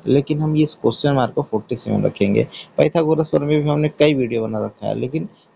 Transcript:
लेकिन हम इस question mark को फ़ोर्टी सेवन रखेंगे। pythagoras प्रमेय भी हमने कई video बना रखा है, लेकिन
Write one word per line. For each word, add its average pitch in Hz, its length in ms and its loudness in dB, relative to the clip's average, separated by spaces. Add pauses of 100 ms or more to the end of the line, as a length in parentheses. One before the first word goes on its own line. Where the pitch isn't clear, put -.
लेकिन 143 340 2
हम 156 160 0
इस 151 180 0
question 135 380 0
mark 127 220 0
को 143 80 -2
फ़ोर्टी 110 340 -6
सेवन 104 280 -2
रखेंगे। 101 420 0 (320)
pythagoras 156 500 2
प्रमेय 151 320 2
भी 147 100 0
हमने 151 180 2
कई 151 260 2
video 120 320 -2
बना 110 180 -4
रखा 107 220 -8
है, 104 80 -2
लेकिन 135 340 -6 (280)